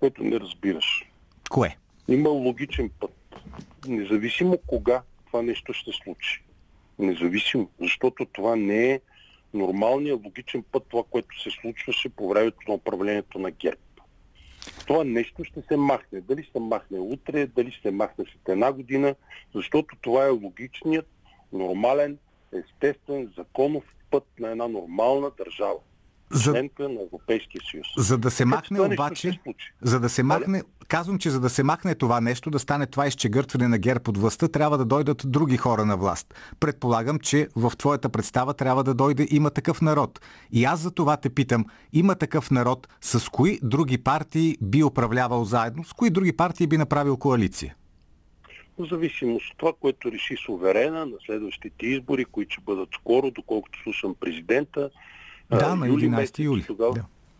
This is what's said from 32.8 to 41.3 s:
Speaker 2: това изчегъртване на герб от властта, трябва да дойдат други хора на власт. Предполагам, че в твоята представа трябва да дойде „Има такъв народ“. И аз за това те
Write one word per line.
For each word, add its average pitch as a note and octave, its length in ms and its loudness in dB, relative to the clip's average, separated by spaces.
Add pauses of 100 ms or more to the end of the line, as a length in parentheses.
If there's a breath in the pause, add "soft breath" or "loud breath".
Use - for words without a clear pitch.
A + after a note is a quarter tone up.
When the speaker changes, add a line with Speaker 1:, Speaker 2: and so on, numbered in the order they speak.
Speaker 2:
това C#3 200 -2
изчегъртване B2 600 0
на A#2 100 4
герб A#2 300 0
от G2+ 100 -2
властта, A2 300 2
трябва D3 300 2
да B2+ 60 0
дойдат C#3 420 2
други C3+ 300 2
хора A2+ 280 2
на G#2 120 2
власт. F2+ 380 -2 (260 loud breath)
Предполагам, B2+ 580 0
че D3 380 2
в A#2 220 2
твоята C#3+ 300 2
представа B2+ 460 0
трябва C3 300 2
да C3+ 100 2
дойде C#3 360 4
„Има D3 200 4
такъв D3 320 -2
народ“. D3+ 380 2 (320 loud breath)
И A#2 120 4
аз D#3+ 160 2
за F3 100 -4
това D3+ 260 2
те C3+ 140 -4